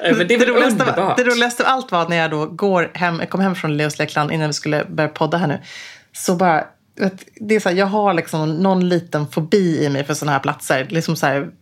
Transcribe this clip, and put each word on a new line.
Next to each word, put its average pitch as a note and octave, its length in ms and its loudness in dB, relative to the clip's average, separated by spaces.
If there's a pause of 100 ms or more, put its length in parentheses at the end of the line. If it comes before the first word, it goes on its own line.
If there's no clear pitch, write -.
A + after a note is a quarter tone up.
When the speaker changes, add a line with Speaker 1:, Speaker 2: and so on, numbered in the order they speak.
Speaker 1:
Eh, F3 140 4
men F3 100 2
det A3 60 4
är A#3+ 40 4
väl A#3+ 100 4
Speaker 2:
det B3 60 0
roligaste B3 180 4
Speaker 1:
underbart. A#3 260 0
Speaker 2:
var, F#3 200 0
det B3 60 2
roligaste A#3+ 400 0
av - 60 2
allt C4 220 0
var E3+ 180 0
när F3 80 0
jag D#3+ 140 2
då D#3 140 -2
går F3 480 0
hem, E3+ 260 -2
jag - 100 -6
kom F3+ 120 -2
hem F#3+ 140 2
från D3+ 220 -2
Leos D3+ 220 -2
Lekland D3+ 320 -2
innan D#3 160 -2
vi D3 60 -4
skulle D3+ 320 -2
börja D#3 240 -2
podda D#3 280 -2
här F3 100 0
nu. - 140 -2 (520)
Så - 220 -2
bara, E3+ 280 2 (360)
vet, F#3+ 240 -4 (120)
det G#3+ 200 0
är G#3 40 4
så G3 100 0
här, F3 60 0
jag G3 100 2
har G3+ 280 0
liksom D#3+ 420 -2
någon F#3 340 2
liten E3+ 380 0
fobi D#3+ 580 0
i C#3+ 40 0
mig C#3 140 -2
för D3 100 -4
såna D3 180 -2
här C#3 80 2
platser. C#3+ 500 -2
Liksom E3 260 -2
så D#3 100 -2
här C#3 220 0 (140)